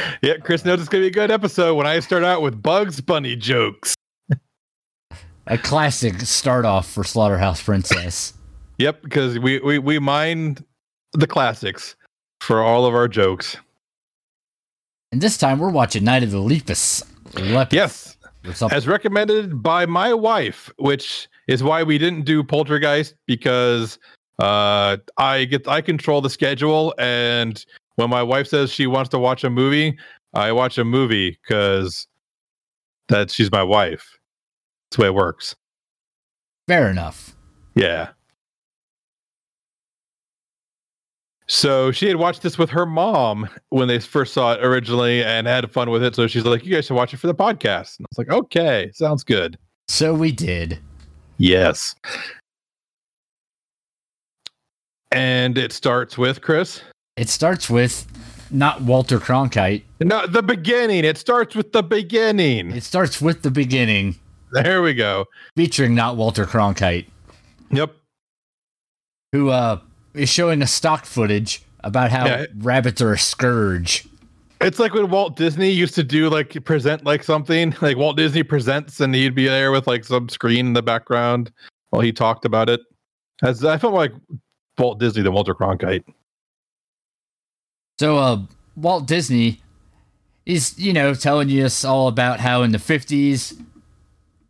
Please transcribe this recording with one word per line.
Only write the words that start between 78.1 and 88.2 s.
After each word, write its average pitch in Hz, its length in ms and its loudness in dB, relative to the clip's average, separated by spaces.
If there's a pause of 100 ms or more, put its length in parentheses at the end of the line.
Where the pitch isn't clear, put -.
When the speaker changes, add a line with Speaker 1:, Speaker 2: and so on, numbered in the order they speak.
Speaker 1:
Disney 160 280 2
Presents, 143 560 -2
and 131 140 2
he'd 131 200 2
be 131 120 2
there 135 260 2
with, 135 140 2
like, 120 180 0
some 123 240 -2
screen 120 400 0
in 120 40 0
the 120 100 2
background 120 720 0 (380)
while 117 100 0
he 117 120 2
talked 113 320 0
about 113 260 2
it. 120 100 0 (600)
As 127 220 0
I 156 140 4
felt 226 160 0
like 151 180 2 (640)
Walt 120 220 2
Disney 110 220 0
than 95 100 2
Walter 98 220 0
Cronkite. 92 500 -2 (1900)
Speaker 2:
So, 151 180 2
uh, 131 220 2 (380)